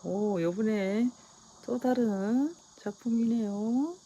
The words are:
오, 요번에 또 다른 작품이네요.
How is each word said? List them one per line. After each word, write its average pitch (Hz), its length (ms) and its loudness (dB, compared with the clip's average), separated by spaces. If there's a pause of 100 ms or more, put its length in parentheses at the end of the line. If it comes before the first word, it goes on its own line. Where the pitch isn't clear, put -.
오, 196 380 0
요번에 208 680 0 (560)
또 240 120 -4
다른 247 800 0 (260)
작품이네요. 226 1200 0